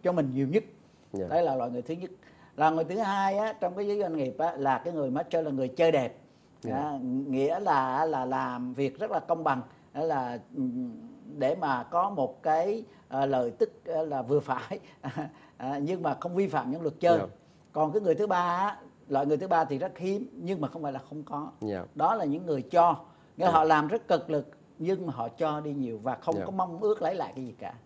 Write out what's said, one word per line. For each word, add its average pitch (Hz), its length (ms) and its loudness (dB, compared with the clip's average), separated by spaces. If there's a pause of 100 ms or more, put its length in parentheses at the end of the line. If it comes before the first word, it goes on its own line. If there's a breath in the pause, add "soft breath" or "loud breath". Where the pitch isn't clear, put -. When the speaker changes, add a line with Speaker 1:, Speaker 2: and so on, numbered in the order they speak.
Speaker 1:
cho 175 80 2
mình 147 220 2
nhiều 135 140 0
nhất. 165 160 2 (500 soft breath)
Speaker 2:
Dạ. 95 160 -2
Speaker 1:
Đây 170 140 4
là 139 120 2
loại 123 160 -2
người 123 100 -6
thứ 156 120 -6
nhất. 180 180 -10 (460 loud breath)
Là 156 120 6
người 160 140 2
thứ 180 140 -4
hai 196 400 2
á, 214 160 0
trong 185 220 -2
cái 202 120 -4
giới 208 120 0
doanh 170 180 -2
nghiệp 131 200 -2
á, 165 200 0
là 135 280 2
cái 170 80 -4
người 143 180 -2
master, 165 340 0
là 147 60 -4
người 131 160 -2
chơi 165 240 4
đẹp. 131 240 2 (460 soft breath)
Speaker 2:
Dạ. 117 140 -4
Speaker 1:
Á, 143 220 -4 (300)
nghĩa 143 320 2
là, 143 460 2
là 139 200 0
làm 127 480 -2
việc 135 260 -2
rất - 120 -4
là 175 80 2
công 170 240 -2
bằng, 135 180 2 (320 loud breath)
đó 147 80 -4
là, 131 380 -2 (160)
ừm, 127 360 -4 (460)
để 143 180 2
mà 139 280 -2
có 175 260 0
một - 340 -4
cái, 175 400 0 (260 loud breath)
ờ, 135 160 0
lợi 127 260 2
tức, - 340 -2
ờ, 160 200 -2
là 139 160 -4
vừa 135 180 2
phải, 135 400 -4 (220 loud breath)
<laughs> 147 280 -8 (280 loud breath)
à, 139 240 -6
nhưng 170 220 -2
mà 143 160 0
không 175 160 -4
vi 190 120 2
phạm 131 240 0
những 170 100 -4
luật 156 180 -2
chơi. 170 200 6
Speaker 2:
Dạ. 98 60 -2 (460 soft breath)
Speaker 1:
Còn 151 200 2
cái 208 100 2
người 170 140 4
thứ 208 120 0
ba 190 100 2
á, 180 400 0 (320)
loại 139 160 2
người 151 120 2
thứ 185 100 -4
ba 165 180 4
thì 139 120 -2
rất 180 200 -6
hiếm, 196 360 -4
nhưng 175 280 -4
mà 170 60 -2
không 160 160 -8
phải 143 100 -4
là 131 60 -8 (100)
không 151 140 -10
có. 147 280 -8 (100)
Speaker 2:
Dạ. 101 220 -4 (120)
Speaker 1:
Đó 170 200 2
là 196 100 -2
những 160 200 -2
người 147 160 0
cho. 170 340 6 (420 loud breath)
Nghĩa 175 80 2
là 180 60 6
Speaker 2:
Dạ. 165 60 8
Speaker 1:
họ 156 60 6
làm 156 240 6
rất 220 200 -2
cực - 220 2
lực, 147 180 0 (320)
nhưng 175 280 0
mà 135 60 -4
họ 117 160 -4
cho 151 320 -2
đi 151 120 -6
nhiều 120 300 -4
và 123 120 -2
không 165 220 -2
Speaker 2:
Dạ. - 80 -2
Speaker 1:
có 190 60 -6
mong 180 300 -2
ước 214 200 2
lấy 180 140 0
lại 123 200 -6
cái 131 100 -8
gì 113 140 -12
cả. 92 140 -10 (120)